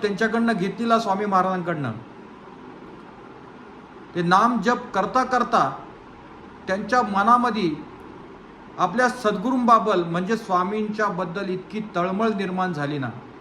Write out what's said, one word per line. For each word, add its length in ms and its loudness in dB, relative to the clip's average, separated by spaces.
त्यांच्याकडनं 520 2
घेतलेला 460 2
स्वामी 260 0
महाराजांकडनं, 640 0
ते 60 -2
नाम 400 4
जप 320 0
करता 300 2
करता 520 2
त्यांच्या 340 0
मनामध्ये 680 4
आपल्या 320 2
सद्गुरूंबाबत 960 2
म्हणजे 300 0
स्वामींच्या 680 0
बद्दल 420 -4
इतकी 320 -6
तळमळ 320 0
निर्माण 460 -2
झाली 240 -4
ना, 120 -4